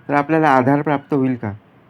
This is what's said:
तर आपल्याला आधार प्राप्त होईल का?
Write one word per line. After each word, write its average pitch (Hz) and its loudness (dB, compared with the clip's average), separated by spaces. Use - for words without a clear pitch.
तर 139 -4
आपल्याला 156 2
आधार 135 2
प्राप्त 147 -4
होईल 131 0
का? 113 -8